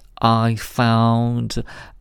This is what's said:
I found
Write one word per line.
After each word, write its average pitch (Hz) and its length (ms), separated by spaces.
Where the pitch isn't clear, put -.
I 113 340
found 117 1080